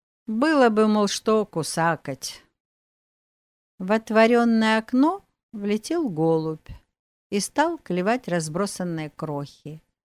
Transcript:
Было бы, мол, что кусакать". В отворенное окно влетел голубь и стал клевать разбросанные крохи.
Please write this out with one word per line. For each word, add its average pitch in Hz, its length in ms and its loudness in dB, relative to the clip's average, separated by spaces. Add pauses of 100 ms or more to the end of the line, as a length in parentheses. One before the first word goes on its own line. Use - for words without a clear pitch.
(280)
Было 254 420 4
бы, 220 180 2
мол, 214 200 2
что 214 380 0
кусакать". - 1000 -4 (1400)
В 185 140 -4
отворенное 220 840 4
окно 277 460 0 (300)
влетел 214 560 -4
голубь 160 600 -2 (600)
и 196 100 -2
стал 311 380 -2
клевать 190 500 -4
разбросанные 170 840 -4
крохи. 147 720 -10 (380)